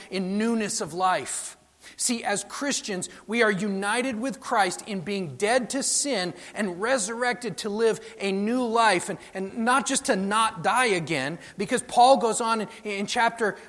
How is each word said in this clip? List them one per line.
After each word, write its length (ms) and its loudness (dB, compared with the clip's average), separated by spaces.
in 300 -2
newness 420 0
of 140 -6
life." 600 -2
See, 260 -2
as 220 -2
Christians, 640 -4
we 160 2
are 80 6
united 680 -2
with 200 -4
Christ 480 2
in 140 -4
being 340 -4
dead 340 2
to 140 -2
sin 500 0
and 260 -2
resurrected 760 -2
to 100 -6
live 300 2
a 120 -2
new 340 0
life, 440 4
and, 100 -6
and 240 -6
not 260 2
just 200 -2
to 100 2
not 480 0
die 240 4
again, 500 0
because 240 0
Paul 340 8
goes 240 0
on 200 0
in, 60 -4
in 220 -4
chapter, 500 0